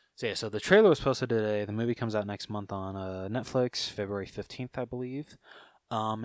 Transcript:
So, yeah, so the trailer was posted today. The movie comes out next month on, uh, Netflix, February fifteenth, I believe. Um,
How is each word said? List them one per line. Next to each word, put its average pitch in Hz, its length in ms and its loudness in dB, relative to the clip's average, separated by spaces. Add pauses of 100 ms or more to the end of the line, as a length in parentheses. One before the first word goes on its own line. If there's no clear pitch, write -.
(160)
So, 127 120 -4
yeah, 98 60 -2
so 113 140 -4
the 101 120 -4
trailer 208 280 8
was 156 120 6
posted 131 280 0
today. 107 380 2
The 104 60 -6
movie 117 220 0
comes 113 200 -2
out 104 120 0
next 101 220 -8
month 104 240 -6
on, 95 240 -6
uh, 95 340 -6
Netflix, 123 600 -2
February 101 360 -4
fifteenth, - 520 -10
I 127 80 -4
believe. 127 500 -8 (540)
Um, 110 340 -2